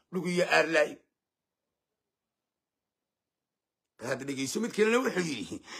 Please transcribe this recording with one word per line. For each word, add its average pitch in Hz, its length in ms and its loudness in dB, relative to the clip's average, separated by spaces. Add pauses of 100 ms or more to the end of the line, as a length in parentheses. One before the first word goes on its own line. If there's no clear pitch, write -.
(140)
Dhug 175 140 -4
iyo 175 220 2
aarlaay." 156 480 4 (3000)
Hadda 131 260 -6
dhegeyso, 135 360 -4
mid 226 120 -4
kalena 220 260 4
wuxuu 190 220 0
yidhi, 120 360 -6 (220)